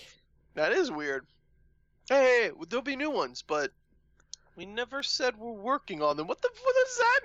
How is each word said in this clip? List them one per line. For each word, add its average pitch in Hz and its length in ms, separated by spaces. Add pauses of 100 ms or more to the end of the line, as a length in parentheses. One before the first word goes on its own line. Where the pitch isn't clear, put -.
(540)
That 170 180
is 320 180
weird. 143 360 (840)
"Hey, 247 420
hey, - 20 (160)
there'll 233 140
be 269 140
new 294 140
ones, 165 320
but 147 320 (840)
we 175 100
never 240 360
said 254 340
we're 233 160
working 254 500
on - 140
them." 302 120
What - 140
the, 480 80 (120)
what 508 140
does 508 220
that 494 260